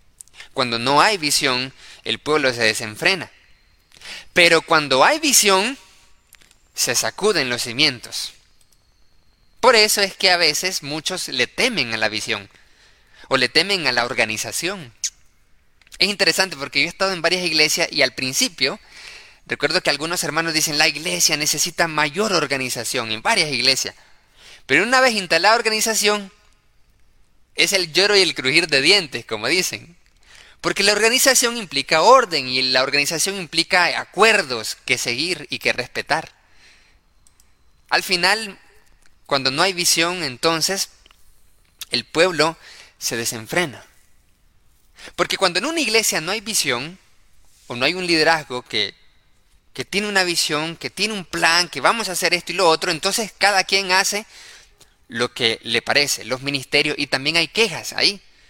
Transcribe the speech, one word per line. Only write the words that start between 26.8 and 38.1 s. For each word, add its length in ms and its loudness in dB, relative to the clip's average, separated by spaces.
es 200 0
el 200 -4
lloro 240 4
y 40 6
el 120 0
crujir 340 0
de 140 2
dientes, 440 2
como 220 -6
dicen. 480 -4
Porque 220 -2
la 100 4
organización 640 2
implica 440 0
orden 460 6
y 140 0
la 220 2
organización 520 -2
implica 640 0
acuerdos 840 0
que 120 0
seguir 520 -4
y 100 -8
que 140 0
respetar. 580 -4
Al 120 0
final, 580 -2